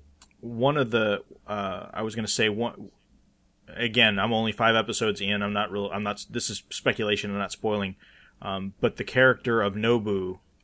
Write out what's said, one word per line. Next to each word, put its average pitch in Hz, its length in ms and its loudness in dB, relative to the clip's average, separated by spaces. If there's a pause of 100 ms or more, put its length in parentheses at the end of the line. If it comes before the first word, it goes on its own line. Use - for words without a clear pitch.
(400)
one 120 360 2
of 127 140 2
the, 107 320 2 (240)
uh, 98 460 -6
I 107 100 -6
was 110 120 -4
gonna 110 140 -4
say 110 200 4
one, 107 420 -4 (760)
again, 110 500 2
I'm 110 140 2
only 110 200 2
five 113 220 4
episodes 107 460 0
in. 101 220 -2
I'm 104 100 -2
not 104 180 -2
real, 101 220 -4
I'm 101 100 -4
not, 104 280 -6
this 113 200 -6
is 98 200 -8
speculation. 104 600 0
I'm 101 80 -4
not 98 140 -4
spoiling. 101 440 -4 (440)
Um, 98 400 -6
but 117 160 0
the - 80 -8
character 123 580 4
of 98 120 0
Nobu, 104 680 0 (240)